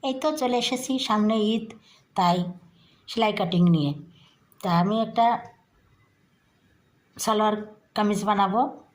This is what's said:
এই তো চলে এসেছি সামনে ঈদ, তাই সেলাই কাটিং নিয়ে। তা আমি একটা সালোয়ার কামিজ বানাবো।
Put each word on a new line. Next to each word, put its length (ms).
এই 140
তো 80
চলে 220
এসেছি 280
সামনে 280
ঈদ, 120
তাই 200
সেলাই 280
কাটিং 240
নিয়ে। 160
তা 80
আমি 140
একটা 200
সালোয়ার 300
কামিজ 220
বানাবো। 320